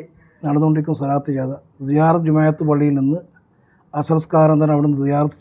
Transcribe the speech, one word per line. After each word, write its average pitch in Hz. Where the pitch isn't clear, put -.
നടന്നുകൊണ്ടിരിക്കുന്ന 151
സ്വലാത്ത് 139
ജാഥ. 131
സിയാറത്ത് 160
ജുമാഅത്ത് 156
പള്ളിയിൽ 147
നിന്ന് 143
അസർസ്കാരം 156
തന്നെ 156
അവിടുന്ന് 143
സിയാറത്ത് 147